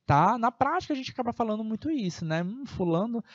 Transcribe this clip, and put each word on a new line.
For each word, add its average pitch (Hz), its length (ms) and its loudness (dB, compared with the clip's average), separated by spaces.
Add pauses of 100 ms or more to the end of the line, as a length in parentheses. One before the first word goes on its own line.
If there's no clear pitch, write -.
tá? 180 320 6
Na 233 140 2
prática, 311 400 0
a 277 40 0
gente 262 140 -8
acaba 240 220 -4
falando 220 320 -2
muito 220 260 -4
isso, 196 340 -2
né? 160 180 0
"Hum, 233 240 -6
fulano 196 560 0 (120)